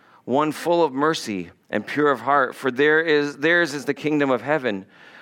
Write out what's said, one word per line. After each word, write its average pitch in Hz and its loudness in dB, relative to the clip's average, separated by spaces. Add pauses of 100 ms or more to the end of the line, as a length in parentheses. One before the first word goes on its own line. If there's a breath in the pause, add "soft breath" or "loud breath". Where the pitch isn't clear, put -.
(260 soft breath)
one 147 0
full 170 2
of 143 0
mercy 127 -2 (180)
and 104 -4
pure 147 0
of 123 0
heart, 127 2
for 135 -2
there 151 2
is, 147 0
theirs 160 2
is 139 -8
the 139 -2
kingdom 147 0
of 120 0
heaven, 123 -2 (360 loud breath)